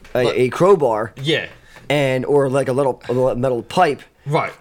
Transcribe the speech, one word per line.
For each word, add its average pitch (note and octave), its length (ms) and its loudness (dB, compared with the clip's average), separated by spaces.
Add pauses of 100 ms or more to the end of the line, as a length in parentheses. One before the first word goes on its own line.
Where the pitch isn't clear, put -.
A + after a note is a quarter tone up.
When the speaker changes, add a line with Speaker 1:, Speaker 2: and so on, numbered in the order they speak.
(140)
Speaker 1:
a, B2 100 0
Speaker 2:
But - 140 0
Speaker 1:
a B2 100 2
crowbar. C3 720 2
Speaker 2:
Yeah. C3+ 260 -2 (440)
Speaker 1:
And, C3+ 340 0
or, C#3 240 2
like, C3 200 -2
a C3 40 0
little, C3 360 -2
a B2 40 -2
little B2+ 220 0
metal A#2+ 280 -2
pipe. D#3 380 0 (260)
Speaker 2:
Right. C#3 340 -4